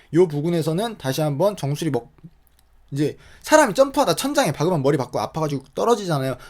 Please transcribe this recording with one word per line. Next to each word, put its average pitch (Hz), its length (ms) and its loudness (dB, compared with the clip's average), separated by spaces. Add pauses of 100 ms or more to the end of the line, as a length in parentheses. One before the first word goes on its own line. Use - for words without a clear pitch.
(120)
요 170 160 6
부근에서는 165 720 -2
다시 135 240 -4
한번 151 340 0
정수리 147 340 -4
먹-, 120 220 -6 (800)
이제 143 240 -2 (260)
사람이 302 320 6
점프하다 269 420 2
천장에 269 360 0
박으면 156 300 -2
머리 139 140 2
박고 123 240 -4
아파가지고 151 440 -6 (100)
떨어지잖아요. 180 640 0 (140)